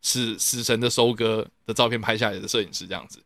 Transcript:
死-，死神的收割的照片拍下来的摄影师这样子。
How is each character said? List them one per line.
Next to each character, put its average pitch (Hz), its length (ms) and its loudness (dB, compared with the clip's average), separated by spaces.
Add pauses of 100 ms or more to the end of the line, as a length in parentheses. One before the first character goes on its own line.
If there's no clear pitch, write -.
死-， 113 380 -2
死 120 240 -2
神 113 160 2
的 120 100 2
收 120 240 4
割 110 320 0 (220)
的 113 60 -4
照 117 160 4
片 117 100 -2
拍 110 180 0
下 110 140 0
来 95 80 -6
的 104 80 -10
摄 113 140 0
影 87 120 -6
师 - 140 -8
这 95 60 -8
样 78 160 -8
子。 - 160 -20